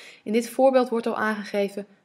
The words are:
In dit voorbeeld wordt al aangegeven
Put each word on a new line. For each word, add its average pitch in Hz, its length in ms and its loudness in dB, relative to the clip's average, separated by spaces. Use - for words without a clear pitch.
In 208 100 -6
dit 233 160 0
voorbeeld 262 400 4
wordt 226 180 -2
al 220 100 -2
aangegeven 202 680 -4